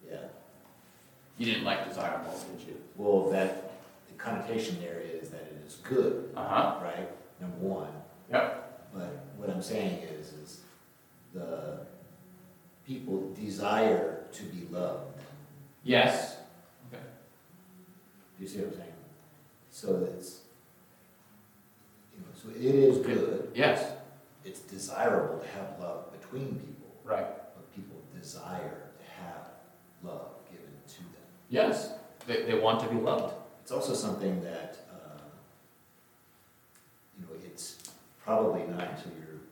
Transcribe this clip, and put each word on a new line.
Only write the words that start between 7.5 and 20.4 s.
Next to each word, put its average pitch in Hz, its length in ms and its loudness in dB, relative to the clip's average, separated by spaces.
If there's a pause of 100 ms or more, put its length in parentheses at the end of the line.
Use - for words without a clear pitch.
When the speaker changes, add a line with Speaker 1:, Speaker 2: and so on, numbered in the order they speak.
Speaker 1:
one. 147 320 -2 (400)
Speaker 2:
Yep. - 640 0
Speaker 1:
But 175 320 -8 (100)
what 101 140 -4
I'm - 120 -2
saying 92 400 -2
is, 78 300 -10
is - 280 -16 (760)
the - 460 -6 (1040)
people 95 480 -4
desire 104 1000 2
to - 120 -12
be 87 280 -10
loved. - 460 -4 (640)
Speaker 2:
Yes. - 540 6 (560)
Okay. - 100 -14 (1400)
Speaker 1:
Do 190 60 -8
you - 40 -6
see - 120 -6
what - 80 -2
I'm - 60 -6
saying? - 180 -12 (800)
So 92 460 2
it's, - 240 -12 (1700)